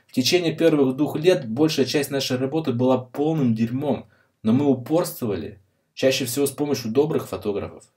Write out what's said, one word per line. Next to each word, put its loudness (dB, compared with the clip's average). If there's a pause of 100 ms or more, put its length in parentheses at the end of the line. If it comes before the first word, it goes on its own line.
В -20
течение 0
первых 4
двух -2
лет 2
большая 2
часть -2
нашей -2
работы -2
была 2
полным 0
дерьмом, -2 (360)
но 2
мы 4
упорствовали, -2 (340)
чаще 0
всего 0
с -2
помощью -4
добрых 2
фотографов, -6 (140)